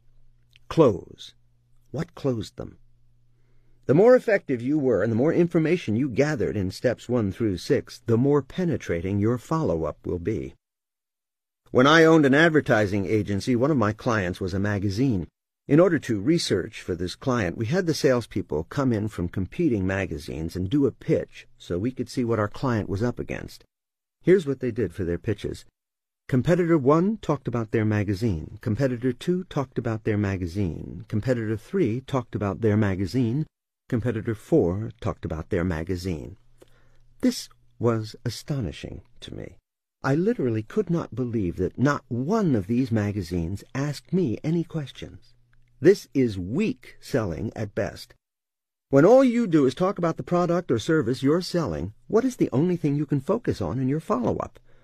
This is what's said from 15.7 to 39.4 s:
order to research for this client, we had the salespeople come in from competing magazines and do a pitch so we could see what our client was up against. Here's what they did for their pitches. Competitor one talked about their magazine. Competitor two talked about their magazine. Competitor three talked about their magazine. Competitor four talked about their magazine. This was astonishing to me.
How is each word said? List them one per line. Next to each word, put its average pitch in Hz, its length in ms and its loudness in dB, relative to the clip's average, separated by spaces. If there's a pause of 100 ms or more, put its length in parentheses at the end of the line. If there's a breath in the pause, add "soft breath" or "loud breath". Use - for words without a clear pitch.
order 175 200 4
to 110 200 -4
research 117 600 -2
for 92 140 -4
this 87 200 -6
client, 117 420 -2
we 113 100 -4
had 180 180 -2
the 160 80 0
salespeople 113 720 -2
come 135 260 -2
in 107 160 -2
from 87 220 -6
competing 107 560 -2
magazines 82 680 -4
and 92 120 -4
do 135 200 2
a - 40 2
pitch - 560 -4 (120)
so 87 180 -6
we 113 140 -2
could 123 180 -10
see 123 160 -4
what 113 140 0
our 104 80 0
client 113 420 -2
was 98 140 -2
up 120 160 -4
against. - 460 -10 (580)
Here's 175 240 4
what 135 140 -4
they 123 100 -4
did 104 240 -4
for 101 80 -6
their 85 160 -2
pitches. - 440 -6 (640)
Competitor 165 500 2
one 165 400 2
talked - 300 -4
about 117 220 -4
their 110 160 0
magazine. 101 760 -2
Competitor 123 520 -2
two 180 300 -2
talked - 340 -6
about 113 280 -4
their 107 120 0
magazine. 95 920 -4
Competitor 113 480 -2
three 131 460 -2
talked - 320 -6
about 101 280 -2
their 107 160 2
magazine. 110 680 0 (420)
Competitor 113 460 -4
four 107 580 0 (100)
talked - 220 -6
about 80 280 -6
their 87 120 0
magazine. 85 720 -4 (840 soft breath)
This - 260 -2 (300)
was 110 380 -2 (100)
astonishing - 760 -8 (180)
to - 160 -16
me. - 220 -14 (440)